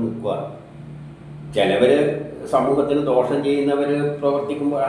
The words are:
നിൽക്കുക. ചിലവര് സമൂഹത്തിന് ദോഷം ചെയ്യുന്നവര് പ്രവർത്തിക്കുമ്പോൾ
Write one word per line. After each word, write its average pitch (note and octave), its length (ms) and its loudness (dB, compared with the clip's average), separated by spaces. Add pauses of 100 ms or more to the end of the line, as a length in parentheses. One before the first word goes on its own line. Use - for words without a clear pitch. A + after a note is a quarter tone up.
നിൽക്കുക. G#2+ 300 -2 (1200)
ചിലവര് G#2+ 440 4 (540)
സമൂഹത്തിന് C#3+ 580 2
ദോഷം B2+ 360 2
ചെയ്യുന്നവര് C#3+ 520 2 (220)
പ്രവർത്തിക്കുമ്പോൾ C#3+ 680 0